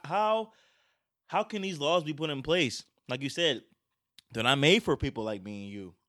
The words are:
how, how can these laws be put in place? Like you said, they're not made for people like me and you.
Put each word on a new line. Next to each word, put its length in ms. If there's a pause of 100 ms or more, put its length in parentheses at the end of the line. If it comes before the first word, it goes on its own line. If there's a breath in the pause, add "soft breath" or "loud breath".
how, 480 (760)
how 160
can 180
these 160
laws 240
be 100
put 160
in 140
place? 420 (240)
Like 140
you 80
said, 320 (680)
they're 100
not 160
made 240
for 140
people 280
like 180
me 220
and 80
you. 220 (140)